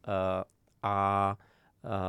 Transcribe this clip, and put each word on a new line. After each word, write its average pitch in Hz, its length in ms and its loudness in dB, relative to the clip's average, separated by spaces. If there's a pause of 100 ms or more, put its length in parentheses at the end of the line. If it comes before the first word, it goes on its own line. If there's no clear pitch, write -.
eh, 95 360 0 (380)
a, 98 540 2 (480)
eh, - 40 -10 (200)